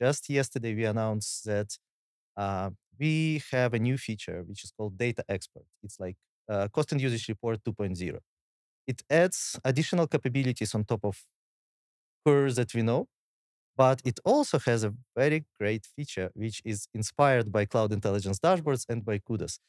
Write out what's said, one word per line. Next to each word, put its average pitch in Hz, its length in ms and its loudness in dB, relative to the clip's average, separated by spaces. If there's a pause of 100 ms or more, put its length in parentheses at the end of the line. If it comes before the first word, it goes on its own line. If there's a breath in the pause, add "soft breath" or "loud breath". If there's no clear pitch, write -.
just 135 280 0
yesterday, 127 460 -2
we 113 80 -2
announced 110 640 -2
that, 104 320 -2 (580)
uh, 98 360 -2 (280)
we 156 420 0 (100)
have 123 220 2
a 117 60 2
new 123 180 2
feature, 90 480 -8
which 95 200 -14
is - 60 -18
called 101 260 -8
Data 120 320 -2
Expert. - 340 -6 (180)
It's 101 200 -16
like, 90 160 -8 (320)
uh, 101 180 0
Cost 147 240 -2
and 147 80 0
Usage 120 300 -2
Report 110 340 -4
two 117 80 -4
point 101 240 -4
zero. 87 240 -6 (680)
It - 240 -6
adds 170 540 2
additional 135 440 2
capabilities 127 680 0
on 107 80 0
top 104 220 -2
of 98 180 -4 (1000)
core 143 260 6
that 120 220 0
we 117 80 2
know, 123 260 2 (760)
but 131 140 6 (120)
it - 160 -2
also 262 320 4 (120)
has 113 140 2
a 104 100 0 (280)
very 151 180 2 (200)
great 107 240 -2 (120)
feature, 98 380 -6
which 107 240 -6 (140)
is 104 80 -4 (200)
inspired 123 480 2 (100)
by 104 140 4
Cloud 110 220 2
Intelligence 101 440 0 (100)
dashboards 151 440 2
and 117 80 -4 (100)
by 104 80 0 (100)
Kudos. 107 280 -4 (140)